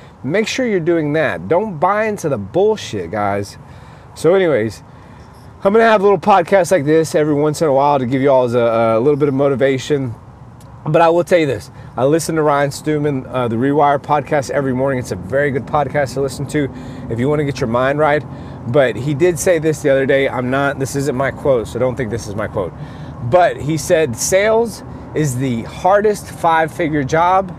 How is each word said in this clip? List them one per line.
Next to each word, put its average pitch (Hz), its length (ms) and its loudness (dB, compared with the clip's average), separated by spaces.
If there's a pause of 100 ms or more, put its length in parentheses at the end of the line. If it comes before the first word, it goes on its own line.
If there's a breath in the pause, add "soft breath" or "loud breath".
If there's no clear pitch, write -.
(240 loud breath)
Make 185 240 -2
sure - 180 -4
you're 208 140 0
doing 160 340 0
that. 107 340 -2
Don't 180 320 -2
buy 202 260 0
into 208 240 -4
the 135 80 -2
bullshit, 104 720 -2
guys. 104 480 -4 (560 loud breath)
So 165 220 2
anyways, 135 480 0 (800 loud breath)
I'm 196 100 4
gonna 226 120 6
have 220 180 4
little 202 160 4
podcasts 190 520 4
like 165 140 2
this 156 300 2
every 151 180 2
once 151 280 0
in 165 60 2
a 139 60 2
while 139 260 4
to 127 60 0
give 127 160 0
you 139 80 4
all 131 160 4 (100)
a, 113 420 2
a - 20 2
little 143 180 2
bit 143 100 2
of 139 60 0
motivation. 135 800 0 (720)
But 156 160 2
I 170 80 6
will 170 140 2
tell 175 160 4
you 156 80 2
this. 113 240 -6 (240 loud breath)
I 117 80 0
listen 160 320 0
to 156 80 0
Ryan 143 260 2
Stewman, 147 580 -2
uh, 123 200 -2
the 113 80 -2
Rewire 143 440 2
podcast 147 520 -2
every 135 220 -2
morning. 131 260 -2
It's 120 140 -6
a - 20 -4
very 120 340 -2
good 131 160 -4
podcast 143 500 -2
to 135 60 -2
listen 139 260 -4
to 147 200 -2 (420 loud breath)
if 113 100 -4
you 127 100 0
wanna 151 160 0
get 139 160 -6
your 127 80 -2
mind 131 300 0
right. 151 240 2 (440 loud breath)
But 123 300 2
he 143 160 -4
did 165 260 2
say 175 200 2
this 151 220 -2
the 147 80 0
other 135 160 2
day. 135 220 2
I'm 123 220 -4
not, 135 300 0
this 135 180 -4
isn't 139 180 -2
my 131 160 -2
quote, 120 360 0
so - 120 -8
don't 127 160 0
think 113 160 -6
this 110 160 -8
is 104 80 -10
my 104 120 -4
quote. 87 260 -6 (560 loud breath)
But 165 280 4
he 156 200 -4
said, 160 400 0
"Sales 220 680 0 (320 loud breath)
is 143 220 -2
the 123 260 -2
hardest 202 640 0
five-figure 160 800 0
job 175 540 0